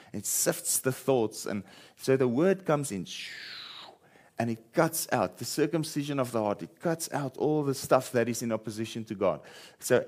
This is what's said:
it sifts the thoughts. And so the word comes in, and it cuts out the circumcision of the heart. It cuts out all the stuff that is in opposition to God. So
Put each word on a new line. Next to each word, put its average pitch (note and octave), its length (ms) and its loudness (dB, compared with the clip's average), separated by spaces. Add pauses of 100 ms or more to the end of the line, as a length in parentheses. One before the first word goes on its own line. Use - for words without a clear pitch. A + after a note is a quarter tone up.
(120)
it G#2 140 -8
sifts - 540 0
the C3 120 0
thoughts. B2 540 2
And G2+ 180 -4 (320)
so C3 220 2
the B2+ 100 4
word F3+ 380 2
comes D3 260 0
in, F#2 160 -4 (1300)
and A#2 100 0
it - 240 -8
cuts D#3+ 380 2
out G#2 260 2
the B2 80 -10
circumcision D3+ 720 0
of A#2+ 120 -2
the A#2 100 0
heart. G2+ 220 0
It - 160 -14
cuts E3 340 -2
out C#3 240 -4
all D3+ 260 2
the C#3 120 0
stuff - 380 2
that A#2 140 4
is A#2 140 -4
in A#2 100 -2
opposition A2 540 -4
to A2 100 -8
God. F#2 260 2 (380)
So - 280 4